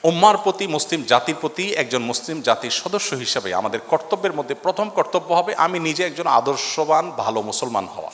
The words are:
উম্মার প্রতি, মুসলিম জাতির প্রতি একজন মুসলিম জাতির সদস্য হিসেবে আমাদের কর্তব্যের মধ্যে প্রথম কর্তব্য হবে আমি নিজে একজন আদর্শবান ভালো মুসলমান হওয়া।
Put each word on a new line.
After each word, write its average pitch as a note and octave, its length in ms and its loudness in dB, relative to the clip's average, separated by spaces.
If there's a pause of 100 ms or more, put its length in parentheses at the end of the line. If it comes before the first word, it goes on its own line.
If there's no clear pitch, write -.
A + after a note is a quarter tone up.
উম্মার F3 340 6
প্রতি, F#3+ 300 -2
মুসলিম D3+ 360 -2
জাতির B2 380 4
প্রতি F3+ 320 -4
একজন B2+ 280 0
মুসলিম C3 400 -4
জাতির A#2 300 0
সদস্য F#3 440 -4
হিসেবে A2 380 -2
আমাদের G2+ 260 0
কর্তব্যের F3+ 540 0
মধ্যে C#3+ 220 -4
প্রথম G3 340 -2
কর্তব্য F3 440 0
হবে F3 220 2
আমি F3 240 2
নিজে D#3+ 260 -2
একজন E3 220 -4
আদর্শবান D3 840 2
ভালো A2 300 -2
মুসলমান G#2+ 440 -2
হওয়া। E2 280 -10